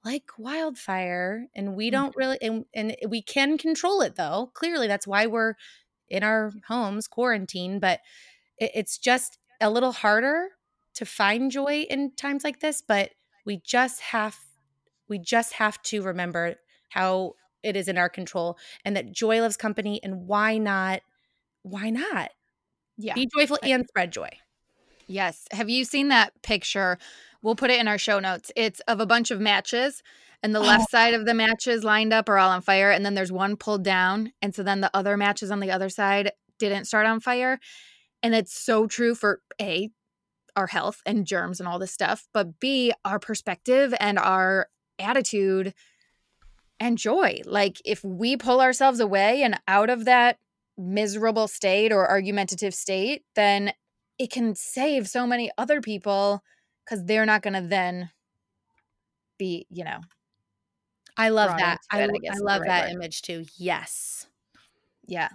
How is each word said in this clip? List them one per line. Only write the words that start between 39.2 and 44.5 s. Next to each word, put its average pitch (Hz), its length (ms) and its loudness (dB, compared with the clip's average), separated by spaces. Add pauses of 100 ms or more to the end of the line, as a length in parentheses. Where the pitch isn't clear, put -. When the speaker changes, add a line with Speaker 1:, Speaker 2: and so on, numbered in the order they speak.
Speaker 2:
A, 202 300 -4 (640)
our 196 120 0
health 202 400 -4
and 202 200 0
germs 175 340 -4
and 180 80 -8
all 175 100 -6
this 190 140 -8
stuff, - 420 -4
but 185 260 -2
B, 254 320 0 (120)
our 202 140 -2
perspective 247 800 0
and 202 200 0
our 185 500 2 (300)